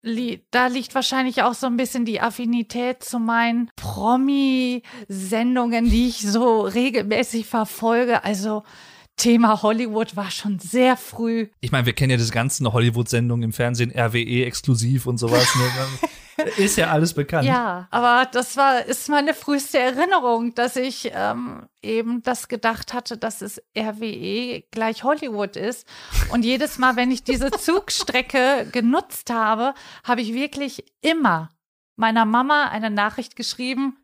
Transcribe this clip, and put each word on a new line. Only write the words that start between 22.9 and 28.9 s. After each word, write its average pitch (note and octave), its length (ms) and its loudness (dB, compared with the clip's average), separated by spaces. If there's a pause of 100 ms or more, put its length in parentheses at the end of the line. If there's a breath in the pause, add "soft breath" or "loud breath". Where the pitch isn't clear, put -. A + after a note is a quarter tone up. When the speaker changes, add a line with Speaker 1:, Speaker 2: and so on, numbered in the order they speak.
Speaker 1:
hatte, A#3+ 240 -8
dass A3+ 240 -6
es G3+ 160 -12 (160)
R A3 280 -6
W A3+ 100 -6
E A#3+ 600 -8
gleich A3 320 -4
Hollywood A#3 540 -2
ist. - 320 -6 (420 loud breath)
Und A#3 140 2
jedes C4 320 0
Mal, B3+ 200 4
wenn B3 140 2
ich B3 140 -2
diese C4 260 0
Speaker 2:
<laughs> - 20 -2
Speaker 1:
Zugstrecke C4 1160 0
genutzt B3 640 0